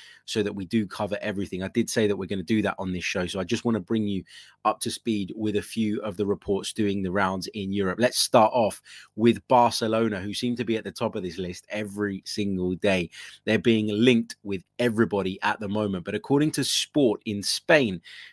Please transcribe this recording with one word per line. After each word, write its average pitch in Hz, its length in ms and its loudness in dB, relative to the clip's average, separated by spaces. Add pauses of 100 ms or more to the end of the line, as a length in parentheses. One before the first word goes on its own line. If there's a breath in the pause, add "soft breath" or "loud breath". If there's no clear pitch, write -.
(240 loud breath)
so - 180 -2
that 101 120 -2
we 98 100 -6
do 107 220 0
cover 101 340 -4
everything. 95 420 -4
I 95 60 -4
did 113 220 -2
say 110 160 2
that 101 100 2
we're 95 80 -6
gonna 95 180 -6
do 107 200 0
that 98 160 0
on 95 120 -6
this 90 140 -6
show, 92 220 -4
so 92 120 -6
I 92 60 -4
just 113 220 -4
wanna 113 140 0
bring 107 280 -2
you 98 160 -4 (400 loud breath)
up 110 160 0
to 117 100 -4
speed 107 460 -4
with 107 200 -2
a 101 60 0
few 107 380 -2
of 104 160 -8
the 104 80 -2
reports 98 480 -2
doing 101 300 0
the 92 100 -2
rounds 95 360 0
in 98 220 -8
Europe. 95 300 -2
Let's 123 180 2
start 110 360 6
off 110 260 2 (340 loud breath)
with 110 320 4
Barcelona, 113 760 4
who 101 100 -8
seem 120 240 -4
to 117 80 -4
be 110 140 0
at 107 60 -8
the 98 60 -6
top 104 240 -4
of 104 80 -4
this 87 140 -6
list 90 320 -8
every 101 560 -4
single 92 520 -2
day. 92 340 2 (340 loud breath)
They're 110 140 2
being 110 300 4
linked 117 540 4
with 98 200 -6 (160)
everybody 101 640 2
at 104 180 -2
the 104 80 -6
moment, 92 380 -2
but 98 80 -6
according 143 380 2
to 139 120 -2
Sport - 640 2
in 101 160 -4
Spain, 117 580 2 (320 loud breath)